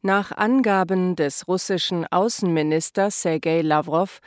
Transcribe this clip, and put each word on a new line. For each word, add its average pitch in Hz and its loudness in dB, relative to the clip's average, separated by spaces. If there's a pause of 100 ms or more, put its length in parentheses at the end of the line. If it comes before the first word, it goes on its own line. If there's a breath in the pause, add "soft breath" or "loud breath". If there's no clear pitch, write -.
Nach 196 0
Angaben 190 2
des 143 -2
russischen 180 -2
Außenministers 175 0
Sergei 165 0
Lawrow 156 0